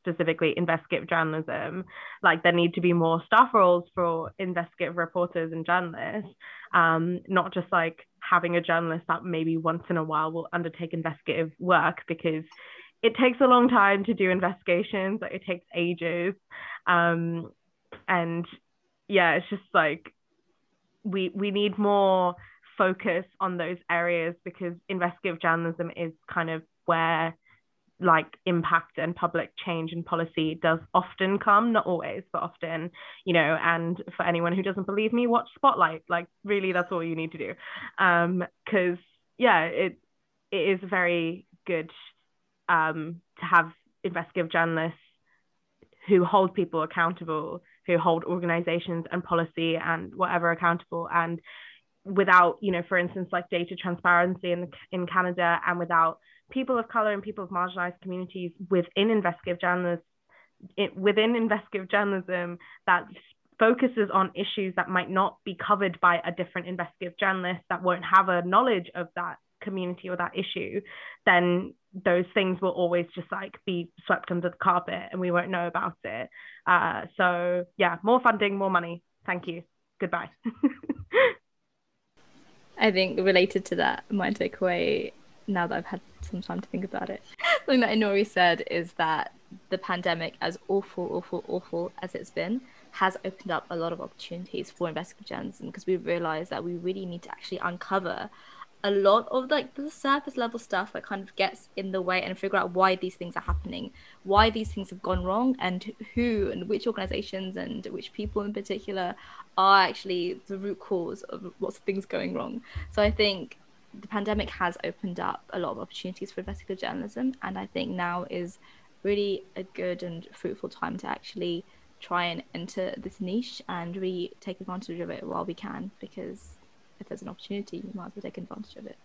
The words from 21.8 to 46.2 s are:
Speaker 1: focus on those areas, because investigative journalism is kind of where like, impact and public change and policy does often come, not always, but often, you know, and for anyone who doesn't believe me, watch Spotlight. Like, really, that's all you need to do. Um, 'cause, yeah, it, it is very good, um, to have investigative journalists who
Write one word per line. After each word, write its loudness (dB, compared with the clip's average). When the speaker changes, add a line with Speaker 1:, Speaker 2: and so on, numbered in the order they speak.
Speaker 1:
focus 2
on -2
those -4
areas, 0
because -8
investigative -2
journalism 0
is -6
kind -4
of -6
where 2
like, 6
impact 0
and -4
public -2
change -4
and -8
policy -2
does 4
often 0
come, 4
not 2
always, -4
but -4
often, -6
you 0
know, 6
and 0
for -2
anyone 2
who 0
doesn't -4
believe 0
me, 2
watch 2
Spotlight. 2
Like, -2
really, 0
that's 0
all -2
you -4
need -6
to -14
do. -6
Um, 4
'cause, 2
yeah, 4
it, -2
it -4
is 2
very 0
good, -4
um, 0
to -10
have 4
investigative -4
journalists 0
who 6